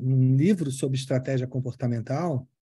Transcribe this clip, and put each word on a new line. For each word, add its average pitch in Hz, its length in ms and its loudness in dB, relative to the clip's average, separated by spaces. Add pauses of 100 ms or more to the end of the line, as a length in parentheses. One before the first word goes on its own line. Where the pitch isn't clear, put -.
num 131 340 4
livro 165 340 4
sobre 135 280 -2
estratégia 131 500 -2
comportamental, 131 1000 -4 (220)